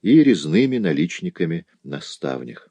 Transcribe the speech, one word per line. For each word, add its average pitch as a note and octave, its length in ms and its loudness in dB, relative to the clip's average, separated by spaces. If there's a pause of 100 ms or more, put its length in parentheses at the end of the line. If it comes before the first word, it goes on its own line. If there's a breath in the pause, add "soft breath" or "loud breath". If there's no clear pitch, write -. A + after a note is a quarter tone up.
и C#3 200 6
резными A#2+ 560 2
наличниками E2+ 880 -4 (160)
на C#2 180 -12
ставнях. - 720 -12